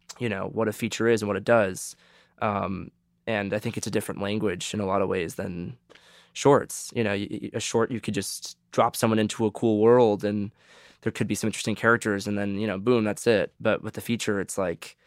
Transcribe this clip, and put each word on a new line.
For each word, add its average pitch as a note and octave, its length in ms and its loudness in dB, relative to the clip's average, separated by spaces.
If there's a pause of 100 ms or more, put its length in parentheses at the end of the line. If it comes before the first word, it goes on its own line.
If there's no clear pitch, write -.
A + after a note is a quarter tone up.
(180)
you A#2+ 100 -4
know, G2 240 -4
what A2 160 0
a G#2+ 40 0
feature A2+ 360 -2
is A2+ 140 4
and G#2+ 60 -2
what G2+ 100 -2
it G2+ 60 -6
does. G#2 520 2 (460)
Um, F#2+ 480 -2 (360)
and G#2 280 -2
I G#2+ 40 -2
think A2 200 -6
it's - 80 -6
a A2 40 -4
different G2+ 300 -4
language G2+ 540 -2
in G#2+ 60 -4
a G#2 40 -2
lot F#2+ 160 0
of F#2+ 80 2
ways F#2 280 -4
than F#2 420 -8 (560)
shorts. - 600 2
You A#2 80 0
know, G#2 100 0
y-, G2+ 180 -2
y-, - 240 -8
a A#2 60 -4
short, A2+ 300 0
you A2 100 -6
could G#2+ 140 -4
just - 440 -8 (140)
drop A#2+ 220 2
someone A2 240 2
into A2 280 0
a G#2+ 40 0
cool A2 280 2
world A2+ 440 6
and G#2 280 -2 (500)
there - 120 -2
could A2 160 -2
be G#2+ 60 -2
some A2 140 -2
interesting G#2 280 -4
characters A2+ 500 2
and G#2 100 0
then, G2 220 -2
you A2 80 -2
know, G2 100 -2
boom, A2+ 280 2
that's G#2 220 -4
it. G#2 320 4
But A2 240 0
with G#2+ 120 -8
the - 80 -10
feature, A2 360 -2
it's - 200 -4
like, F2 480 -4